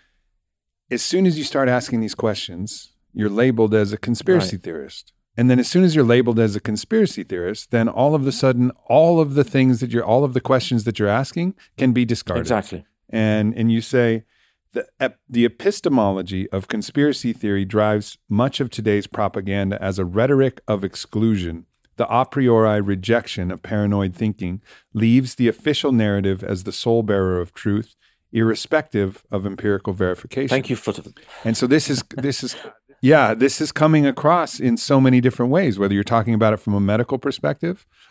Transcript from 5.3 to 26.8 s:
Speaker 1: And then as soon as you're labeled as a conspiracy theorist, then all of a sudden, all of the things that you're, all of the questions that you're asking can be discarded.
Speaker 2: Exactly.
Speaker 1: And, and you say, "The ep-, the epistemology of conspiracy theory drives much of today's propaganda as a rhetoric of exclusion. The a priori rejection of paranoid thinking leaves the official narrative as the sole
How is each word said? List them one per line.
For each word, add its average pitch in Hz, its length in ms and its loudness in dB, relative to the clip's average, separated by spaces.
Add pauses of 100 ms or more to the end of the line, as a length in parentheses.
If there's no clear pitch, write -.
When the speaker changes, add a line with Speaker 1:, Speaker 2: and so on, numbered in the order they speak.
Speaker 1:
And 120 140 2
then 127 100 6
as 123 100 0
soon 185 160 4
as 165 100 4
you're 147 100 4
labeled 120 360 4
as 104 160 2
a 104 40 -6
conspiracy 196 640 -2
theorist, 92 480 -8
then 117 180 2
all 143 260 2
of 135 120 0
a 135 60 -2
sudden, 127 380 2 (160)
all 160 340 6
of 143 140 0
the 143 100 4
things 131 360 2
that 123 120 -6
you're, 117 120 0
all 120 200 4
of 127 100 -2
the 127 60 0
questions 123 440 0
that 113 140 -4
you're 104 100 2
asking 139 460 -2 (240)
can 127 140 2
be 123 120 2
discarded. 104 380 -4
Speaker 2:
Exactly. 95 420 -4 (260)
Speaker 1:
And, 107 460 0
and 113 160 0
you 113 80 0
say, 113 440 0 (480)
"The - 140 -6 (140)
ep-, 131 180 -4 (120)
the 117 160 2
epistemology 101 1040 -2
of 98 180 -6
conspiracy 127 640 -2
theory 101 320 -2
drives 107 540 -2 (100)
much 120 320 0
of 131 80 -2
today's 104 380 -2
propaganda 98 760 -4
as 95 180 -4
a 95 60 -2
rhetoric 127 640 0
of 101 160 -2
exclusion. 92 800 -2 (320)
The 120 180 -2
a 123 120 2
priori 110 560 2
rejection 98 680 -2
of 90 120 -10
paranoid 101 520 -2
thinking 98 460 -6 (320)
leaves 117 440 2
the 123 120 2
official 143 440 -2
narrative 101 520 0
as 95 200 -6
the 104 80 -10
sole 117 300 0